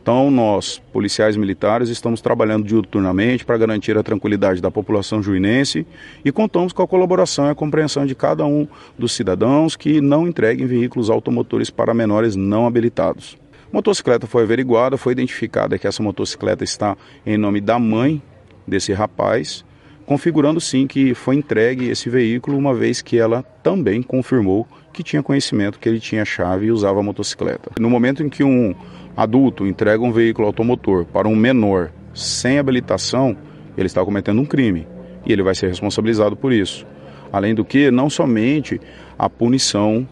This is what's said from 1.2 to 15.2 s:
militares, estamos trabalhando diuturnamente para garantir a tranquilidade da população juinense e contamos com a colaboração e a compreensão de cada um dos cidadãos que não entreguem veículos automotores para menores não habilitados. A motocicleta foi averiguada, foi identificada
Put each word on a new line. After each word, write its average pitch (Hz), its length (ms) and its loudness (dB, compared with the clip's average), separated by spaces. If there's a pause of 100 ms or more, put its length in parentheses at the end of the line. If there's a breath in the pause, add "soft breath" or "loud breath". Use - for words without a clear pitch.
militares, 113 500 0
estamos 117 320 -4
trabalhando 110 460 0
diuturnamente 107 800 0
para 120 120 0
garantir 107 400 0
a 104 60 2
tranquilidade 101 580 0
da 92 80 2
população 104 540 -2
juinense 113 640 0 (380 loud breath)
e 143 40 4
contamos 180 440 0
com 185 100 0
a 170 40 0
colaboração 180 600 2
e 147 40 2
a 143 40 -2
compreensão 151 500 -2
de 131 80 -2
cada 156 320 0
um 147 220 0 (320 loud breath)
dos - 140 -2
cidadãos 120 640 0
que 151 240 0
não 147 260 2
entreguem 127 400 0
veículos 123 420 0
automotores 113 600 0
para 113 240 0
menores 110 420 0
não 101 320 0
habilitados. 117 720 -2 (340 loud breath)
A - 60 -10
motocicleta 127 500 0
foi 117 160 2
averiguada, 123 540 2
foi 131 160 -2
identificada 107 680 -2